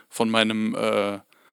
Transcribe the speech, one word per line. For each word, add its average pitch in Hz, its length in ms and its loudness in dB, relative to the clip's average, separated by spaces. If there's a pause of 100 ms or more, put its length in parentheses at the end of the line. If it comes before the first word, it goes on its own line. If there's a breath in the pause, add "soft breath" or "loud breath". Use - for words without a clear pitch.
von 113 200 -2
meinem, 110 460 0
äh, 104 440 0 (340 soft breath)